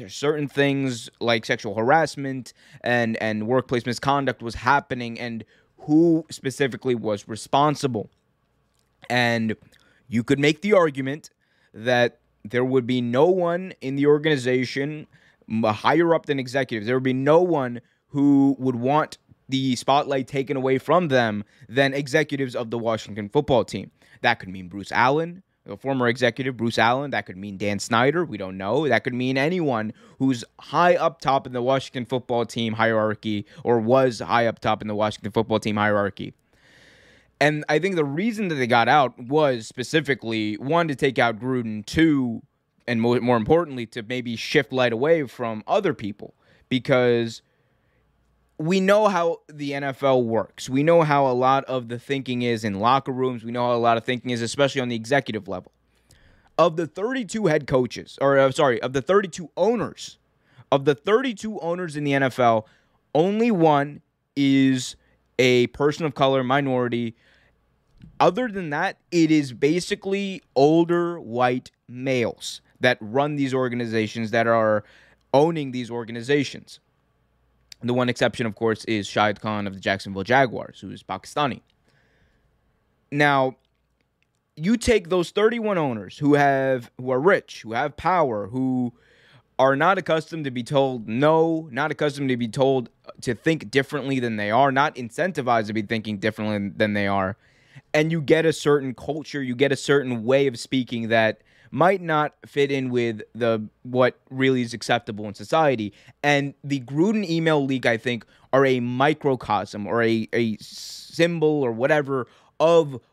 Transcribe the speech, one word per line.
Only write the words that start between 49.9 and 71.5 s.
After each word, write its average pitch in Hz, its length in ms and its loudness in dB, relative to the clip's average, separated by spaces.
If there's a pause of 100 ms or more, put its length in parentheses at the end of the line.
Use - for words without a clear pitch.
L 131 200 4
works. 113 460 -4
We 131 140 2
know 170 180 6
how 143 280 4
a 127 40 2
lot 131 320 2
of 123 240 -6
the 120 100 -8
thinking 127 440 -4
is 120 200 -2
in 101 160 -4
locker 131 320 2
rooms. 127 320 -4
We 117 100 -10
know 123 160 -4
how 123 60 2
a 120 40 0
lot 117 180 4
of 113 80 -4
thinking 127 280 -4
is, 117 100 -2
especially 135 400 0
on 123 80 -4
the 117 60 -4
executive 113 520 -2
level. 92 240 -10 (840)
Of 160 180 4
the 170 100 -4
thirty-two 220 600 -4
head 151 200 0
coaches, - 540 -4
or, 139 180 4
uh, 135 120 4
sorry, 131 320 0
of 127 100 -6
the 139 80 -2
thirty-two 185 560 -2
owners, 185 600 -4 (520)
of 139 140 2
the 143 100 4
thirty-two 220 640 -2
owners 170 360 -6
in 147 80 -6
the 143 80 0
N 139 100 2
F 127 160 -2
L, 113 300 2 (460)
only 208 360 2
one 151 520 2 (340)
is 135 580 2 (440)
a 123 300 4
person 147 360 -2
of 143 100 -4
color, 135 300 2
minority. 123 720 -2 (1000)
Other 180 300 2
than 190 220 -8
that, 165 280 -4 (120)
it 165 200 4
is 143 240 2
basically 190 880 -2 (120)
older 170 680 2
white 123 500 -2 (180)